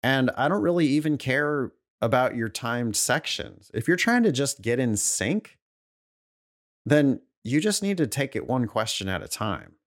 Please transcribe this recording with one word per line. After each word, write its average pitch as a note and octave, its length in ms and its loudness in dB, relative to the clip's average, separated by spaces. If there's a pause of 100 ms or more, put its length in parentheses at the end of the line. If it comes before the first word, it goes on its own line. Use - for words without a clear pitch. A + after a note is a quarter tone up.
And C3 340 2
I B2+ 120 0
don't G3+ 140 0
really E3+ 240 2
even D3+ 320 0
care C#3+ 540 -2 (280)
about B2 360 2
your A2+ 140 -2
timed A#2+ 440 -4
sections. - 800 -4
If - 140 -2
you're F3 80 4
trying A#3 260 2
to A3 80 4
just C3+ 320 -2
get A#2 160 0
in A#2+ 180 2
sync, - 640 -2 (1300)
then C#3+ 360 4 (220)
you C3+ 180 0
just G3+ 220 -2
need G3 140 -2
to D#3+ 100 2
take C3+ 300 -4
it - 100 -6
one B2 220 0
question A2 400 -4
at F#2+ 160 -4
a - 40 -16
time. - 460 -6 (120)